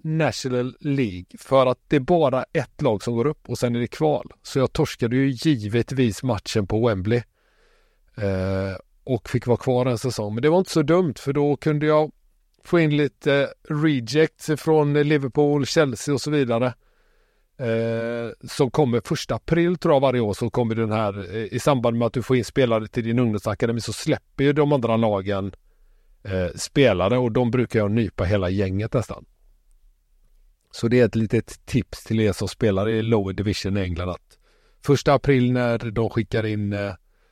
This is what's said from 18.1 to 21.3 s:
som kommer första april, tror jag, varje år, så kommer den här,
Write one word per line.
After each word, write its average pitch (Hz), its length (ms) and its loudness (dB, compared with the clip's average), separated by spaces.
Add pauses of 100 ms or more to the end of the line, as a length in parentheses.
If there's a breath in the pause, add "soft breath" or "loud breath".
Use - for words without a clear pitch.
som 131 220 0
kommer 120 360 2
första - 280 -4
april, 170 420 0
tror 165 160 2
jag, 135 80 6
varje 123 200 2
år, 104 120 0
så 117 160 -4
kommer 113 260 0
den 113 160 -2
här, 101 440 -2